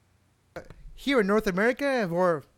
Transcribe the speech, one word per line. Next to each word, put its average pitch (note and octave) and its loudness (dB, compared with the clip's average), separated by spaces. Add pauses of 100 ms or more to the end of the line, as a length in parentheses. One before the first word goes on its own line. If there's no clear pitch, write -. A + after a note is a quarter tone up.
(960)
Here C4+ 0
in G3 2
North G#3+ 2
America A#3+ 0
or E3+ 0 (140)